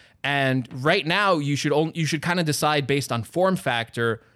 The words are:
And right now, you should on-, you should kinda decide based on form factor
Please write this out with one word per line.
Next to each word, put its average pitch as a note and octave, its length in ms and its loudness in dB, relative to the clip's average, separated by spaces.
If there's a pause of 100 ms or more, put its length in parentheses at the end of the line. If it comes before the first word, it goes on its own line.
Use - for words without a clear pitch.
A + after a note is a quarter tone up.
(220)
And C3+ 520 0
right D3+ 320 0
now, F#3 320 2
you C#3+ 180 0
should D3 160 -2
on-, D#3 240 2
you D#3+ 100 0
should D3 160 -2
kinda F3 220 0
decide D3+ 440 0
based C#3 220 -2
on A#2+ 140 -2
form F#3 320 0
factor A#2 680 -2 (140)